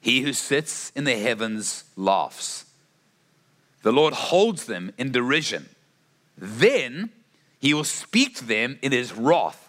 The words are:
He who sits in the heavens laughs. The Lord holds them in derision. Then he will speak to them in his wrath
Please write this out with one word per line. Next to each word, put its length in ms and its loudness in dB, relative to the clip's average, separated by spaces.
He 220 2
who 100 -2
sits 600 -4
in 100 -4
the 120 2
heavens 680 -4
laughs. 680 -2
The 100 2
Lord 220 4
holds 520 2
them 320 -8
in 140 -4
derision. 560 0
Then 760 0
he 160 2
will 100 0
speak 520 0
to 80 -12
them 380 0
in 100 0
his 200 0
wrath 560 2